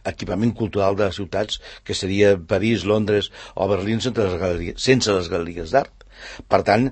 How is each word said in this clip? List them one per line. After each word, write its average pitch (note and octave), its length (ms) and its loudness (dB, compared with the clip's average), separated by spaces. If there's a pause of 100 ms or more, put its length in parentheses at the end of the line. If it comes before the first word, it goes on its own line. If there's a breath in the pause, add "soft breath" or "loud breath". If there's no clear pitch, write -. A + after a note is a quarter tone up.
equipament G2 540 -2
cultural G2+ 400 0
de G#2 80 2
les F#2 160 -6
ciutats, G2 380 -4 (240 loud breath)
que - 100 -6
seria G2+ 420 4
París, F#2+ 480 0
Londres G#2 460 2 (240 loud breath)
o F#2+ 160 0
Berlín G#2 320 0
sense A#2+ 200 -4
les F2+ 180 0
galeries, F2 420 -4
sense B2 320 2
les F2 160 -2
galeries E2+ 400 -6
d'art. - 220 0 (560 loud breath)
Per F#2+ 160 4
tant, A2 280 4